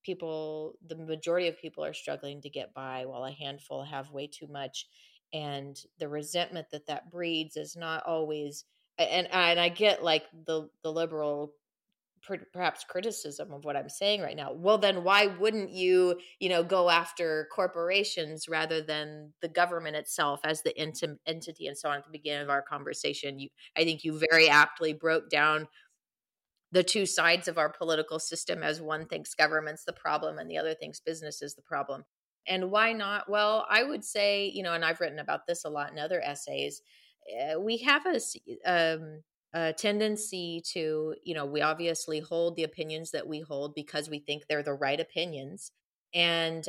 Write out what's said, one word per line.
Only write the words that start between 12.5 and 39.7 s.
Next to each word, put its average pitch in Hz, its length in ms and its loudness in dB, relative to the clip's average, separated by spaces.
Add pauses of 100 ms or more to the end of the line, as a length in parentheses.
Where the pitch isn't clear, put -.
perhaps 180 320 -2
criticism 170 640 -6
of 143 140 -12
what 143 100 -4
I'm 135 140 -4
saying 202 320 0
right 151 160 -6
now. 143 160 -6
Well, 185 240 6
then 190 260 4
why 202 240 8
wouldn't 202 420 0
you, 180 500 4 (200)
you 190 100 0
know, 170 140 4
go 175 260 4
after 165 640 2
corporations 180 920 0
rather 160 340 0
than 151 600 -6
the 185 80 -4
government 165 480 2
itself 147 480 0
as 156 160 0
the - 160 -2
ent-, 156 260 -4 (220)
entity 160 420 -8
and 143 100 -8
so 156 120 -4
on 143 80 -2
at 143 80 -12
the 160 60 -20
beginning 147 320 -6
of 143 60 -6
our 139 120 2
conversation? 143 760 -6
You, 139 120 -10 (280)
I 160 60 6
think 165 200 0
you 156 140 -2 (140)
very 160 180 10
aptly 151 440 8
broke 160 360 2
down 151 380 4 (1040)
the 180 120 6
two 196 220 2
sides 175 420 4
of 170 100 -2
our 151 120 4
political 160 500 -2
system 165 440 -4
as 156 180 -2
one 156 260 -6
thinks 160 280 -10
government's 156 500 2
the 165 80 -6
problem 156 440 -2
and 165 120 -10
the 165 80 -4
other 160 160 0
thinks 156 260 -12
business 160 420 -8
is 147 140 -10
the - 60 -20
problem. 139 420 -6 (460)
And 185 220 0
why 220 220 6
not? 202 360 -4
Well, 208 400 2
I 220 140 6
would 269 220 -4
say, 202 480 2
you 196 100 -6
know, 170 100 -2
and 165 100 0
I've 165 180 0
written 151 180 -4
about 147 280 -4
this 170 180 -4
a 156 40 -6
lot 143 220 -6
in 151 80 -10
other 165 220 0
essays, 143 600 -6 (480)
uh, 143 300 -4
we 226 200 -2
have 285 260 4
a 359 100 2
s-, - 220 -4 (280)
um, 160 560 2 (320)
a 160 200 0